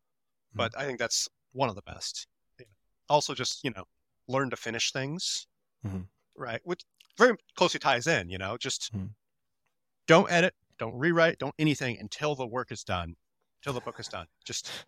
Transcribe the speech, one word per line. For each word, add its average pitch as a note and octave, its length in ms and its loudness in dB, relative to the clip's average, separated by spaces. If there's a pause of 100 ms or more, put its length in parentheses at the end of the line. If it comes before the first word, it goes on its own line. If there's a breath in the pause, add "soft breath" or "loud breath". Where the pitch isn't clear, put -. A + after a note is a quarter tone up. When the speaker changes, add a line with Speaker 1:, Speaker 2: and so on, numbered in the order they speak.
(520)
Speaker 1:
Mm-hmm. A2 60 -14
Speaker 2:
but A#2 180 0
I C#3 100 -6
think C3 120 -4
that's - 320 -2 (220)
one C3 180 0
of G2 60 -6
the G2 80 -14
best. - 420 -10 (800)
Also, D3 280 2
just, - 280 -4
you C#3 60 0
know, F#2+ 140 -8 (440)
learn C3 220 2
to A#2 60 -6
finish A#2 360 -2
things, D3 540 -4 (400)
Speaker 1:
Mm-hmm. F#2+ 160 -4 (340)
Speaker 2:
right? A#2 280 -8
Which F3 180 -6 (380)
very A#3 160 8 (200)
closely D#3+ 240 4
ties B2+ 280 2
in, A2 220 2
you F#2 100 -6
know, G2 180 -4
just - 380 -6
Speaker 1:
Mm-hmm. G2 120 -6 (1000)
Speaker 2:
don't E3 240 8
edit, F3 240 4 (240)
don't A#2 160 -6
rewrite, E3 420 4
don't C3+ 220 -6
anything C3+ 400 2
until D3+ 340 -4
the C3 140 -6
work A#2+ 240 -6
is A2 120 -10
done, E2+ 320 -4 (460)
until C#3+ 120 -4
the B2 80 -4
book - 180 -10
is A2 80 -10
done. F2+ 180 -10 (180)
Just - 280 -10 (160)